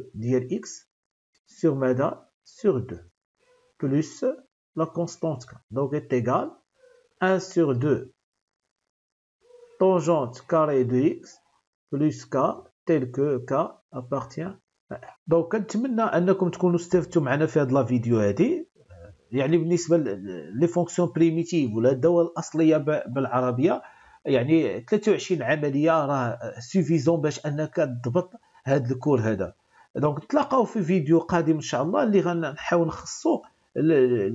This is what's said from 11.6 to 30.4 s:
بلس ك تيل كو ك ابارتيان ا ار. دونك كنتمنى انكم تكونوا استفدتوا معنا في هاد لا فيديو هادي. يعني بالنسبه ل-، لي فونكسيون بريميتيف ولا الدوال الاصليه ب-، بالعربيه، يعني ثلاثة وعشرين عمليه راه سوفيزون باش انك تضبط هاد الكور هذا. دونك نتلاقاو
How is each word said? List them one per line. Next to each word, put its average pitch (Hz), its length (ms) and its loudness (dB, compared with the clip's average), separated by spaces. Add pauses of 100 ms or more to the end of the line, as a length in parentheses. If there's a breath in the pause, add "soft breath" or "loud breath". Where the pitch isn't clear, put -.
بلس 151 320 -2
ك - 120 -6 (500)
تيل 151 180 2
كو 135 340 -2
ك 135 320 -2 (220)
ابارتيان 139 680 -8 (340)
ا - 20 -12
ار. - 320 -18
دونك 165 260 2
كنتمنى 226 500 -2
انكم 185 480 2
تكونوا 175 260 0
استفدتوا 170 460 0
معنا 143 240 0
في 156 140 2
هاد 131 120 0
لا 135 120 4
فيديو 117 340 0
هادي. 113 500 0 (640)
يعني 139 280 0
بالنسبه 165 380 2
ل-، 98 640 -4
لي 170 60 4
فونكسيون 170 480 0
بريميتيف 165 600 0
ولا 113 160 4
الدوال 165 360 2
الاصليه 160 500 2
ب-، 151 300 -2
بالعربيه، 127 760 0 (420 loud breath)
يعني 131 680 2
ثلاثة 208 220 2
وعشرين 175 300 -2
عمليه 147 640 0
راه 131 320 -2 (200)
سوفيزون 160 600 0
باش 147 260 -4
انك 151 280 -6
تضبط 131 560 -2 (340 soft breath)
هاد 131 260 0
الكور 131 300 0
هذا. 98 340 -2 (420 soft breath)
دونك 143 280 -2
نتلاقاو 277 400 0